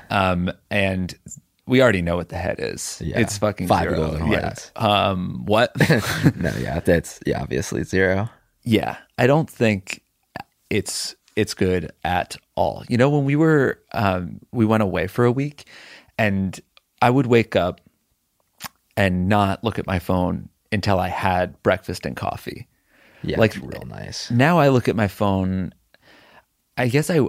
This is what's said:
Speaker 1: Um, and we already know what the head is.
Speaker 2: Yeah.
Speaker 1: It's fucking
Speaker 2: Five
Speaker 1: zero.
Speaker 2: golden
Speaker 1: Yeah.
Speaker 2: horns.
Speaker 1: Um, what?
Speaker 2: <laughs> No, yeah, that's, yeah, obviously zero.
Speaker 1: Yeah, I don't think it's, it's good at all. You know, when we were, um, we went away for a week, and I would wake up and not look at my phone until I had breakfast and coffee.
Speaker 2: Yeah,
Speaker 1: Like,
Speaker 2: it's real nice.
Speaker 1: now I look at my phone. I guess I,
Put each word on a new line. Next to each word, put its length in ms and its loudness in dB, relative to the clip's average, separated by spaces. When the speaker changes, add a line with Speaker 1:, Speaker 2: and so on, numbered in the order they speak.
Speaker 1:
Um, 420 0
and 420 -2
we 140 4
already 200 4
know 140 0
what 140 -6
the 80 -10
head 220 -4
is. 460 -8
Speaker 2:
Yeah. 140 -4
Speaker 1:
It's 180 -2
fucking 300 -2
Speaker 2:
Five 160 2
Speaker 1:
zero. 140 -2
Speaker 2:
golden 340 -2
Speaker 1:
Yeah. 100 2
Speaker 2:
horns. 340 -10
Speaker 1:
Um, 720 0
what? 340 2
Speaker 2:
<laughs> 580 0
No, 220 -2
yeah, 200 -4
that's, 480 0
yeah, 140 -2
obviously 420 -4
zero. 460 0
Speaker 1:
Yeah, 340 0
I 80 4
don't 220 2
think 520 -2
it's, 440 -4
it's 180 -2
good 380 0
at 320 -2
all. 340 -2
You 80 0
know, 140 4
when 140 2
we 120 0
were, 420 4
um, 460 0
we 140 2
went 180 4
away 220 0
for 180 0
a 80 4
week, 340 -4
and 420 0
I 120 4
would 160 2
wake 280 2
up 240 0
and 340 0
not 340 2
look 140 -4
at 80 -6
my 140 -2
phone 500 -2
until 280 0
I 100 -2
had 540 -2
breakfast 420 -2
and 100 -6
coffee. 520 -10
Speaker 2:
Yeah, 160 -2
Speaker 1:
Like, 160 4
Speaker 2:
it's 80 -12
real 240 -12
nice. 440 -12
Speaker 1:
now 280 4
I 100 6
look 180 4
at 80 0
my 120 2
phone. 640 -2
I 100 0
guess 220 0
I, 200 4